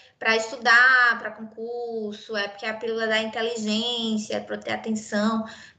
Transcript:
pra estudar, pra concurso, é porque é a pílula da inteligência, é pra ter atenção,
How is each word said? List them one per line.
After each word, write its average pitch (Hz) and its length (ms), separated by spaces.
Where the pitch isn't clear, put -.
pra 226 180
estudar, 240 800
pra 214 120
concurso, 220 1080
é 202 120
porque 226 180
é 220 40
a 220 60
pílula 226 300
da 220 160
inteligência, 226 1120
é 208 40
pra 208 180
ter 226 140
atenção, 220 720